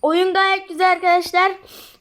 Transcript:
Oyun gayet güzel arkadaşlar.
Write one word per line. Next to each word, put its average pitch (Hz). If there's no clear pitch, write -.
Oyun 349
gayet 381
güzel 359
arkadaşlar. 359